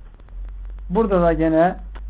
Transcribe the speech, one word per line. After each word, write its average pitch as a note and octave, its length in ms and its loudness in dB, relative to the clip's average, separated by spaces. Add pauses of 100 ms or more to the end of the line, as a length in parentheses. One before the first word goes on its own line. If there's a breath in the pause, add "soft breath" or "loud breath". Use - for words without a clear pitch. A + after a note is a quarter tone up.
(920)
Burada G3 320 2
da E3+ 100 4
gene, D#3+ 440 4 (340)